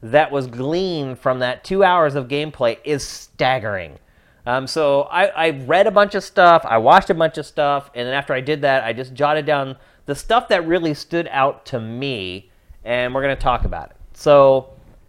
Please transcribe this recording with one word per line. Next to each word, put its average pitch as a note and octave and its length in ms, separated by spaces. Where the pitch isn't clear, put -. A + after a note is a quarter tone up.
that C3 300
was C#3 160
gleaned C#3+ 720
from B2+ 200
that B2+ 240
two F#3+ 200
hours E3+ 320
of C3 120
gameplay C#3 560
is D3 200
staggering. G#2 960
Um, C3 180
so C#3+ 380
I, F3+ 240
I E3 240
read D3 340
a A3 60
bunch G3+ 240
of F#3+ 80
stuff, E3+ 420
I A2+ 140
watched D3+ 320
a - 40
bunch D#3+ 220
of D3 80
stuff, C#3+ 480
and B2 140
then B2+ 80
after C#3+ 180
I C3 80
did C#3+ 220
that, C3+ 200
I A2+ 100
just B2+ 200
jotted D3 320
down C#3 320
the C#3+ 80
stuff A#3+ 320
that F3+ 180
really E3 300
stood E3+ 360
out C3+ 360
to B2+ 120
me, A2 680
and B2 300
we're C3+ 80
gonna C#3 140
talk B2 300
about E2+ 260
it. - 60
So C#3 600